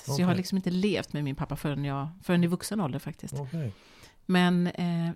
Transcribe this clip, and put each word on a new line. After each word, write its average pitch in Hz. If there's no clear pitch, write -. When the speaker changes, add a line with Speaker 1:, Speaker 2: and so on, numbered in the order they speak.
Speaker 1:
Så 117
jag 147
har 175
Speaker 2:
Okej. 180
Speaker 1:
liksom 185
inte 190
levt 185
med 147
min 139
pappa -
förrän 143
jag, 139
förrän 175
i 170
vuxen 190
ålder 135
faktiskt. -
Speaker 2:
Okej. 135
Speaker 1:
Men, 180
eh, 170